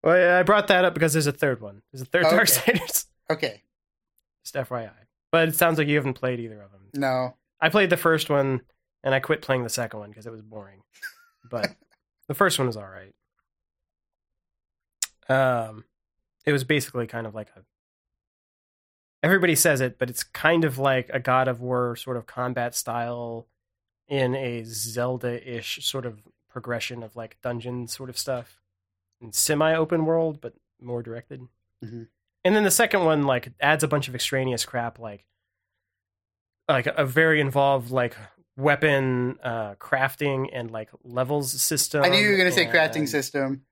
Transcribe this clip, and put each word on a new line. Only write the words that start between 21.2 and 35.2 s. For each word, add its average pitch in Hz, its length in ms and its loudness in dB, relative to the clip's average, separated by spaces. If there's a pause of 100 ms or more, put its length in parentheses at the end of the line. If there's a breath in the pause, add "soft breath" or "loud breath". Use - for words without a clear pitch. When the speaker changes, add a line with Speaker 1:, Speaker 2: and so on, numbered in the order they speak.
Speaker 1:
God 127 280 2
of 120 120 -4
War 123 360 -2
sort 127 200 -8
of 113 100 -8
combat 123 480 -6
style 117 720 -8 (600)
in 131 280 0
a 120 300 -6
Zelda-ish 120 1200 -6
sort 127 220 -6
of 107 160 -14 (260)
progression 120 540 -8
of, 110 120 -18
like, 117 280 -14
dungeon 123 460 -6
sort 131 200 -12
of 120 80 -12
stuff. - 420 -8 (640)
And 113 140 -16
semi-open 160 720 2
world, 160 340 0
but - 140 -14 (260)
more 120 220 -8
directed. 117 400 -14 (420)
Speaker 2:
Mm-hmm. 113 200 -14 (400)
Speaker 1:
And 190 120 6
then 214 80 4
the 196 60 4
second 208 340 2
one, 156 200 4
like, 127 360 0
adds 147 240 4
a 147 40 0
bunch 139 200 -2
of 123 60 -12
extraneous 127 500 -2
crap, 117 340 -6
like, 107 280 -14 (1400)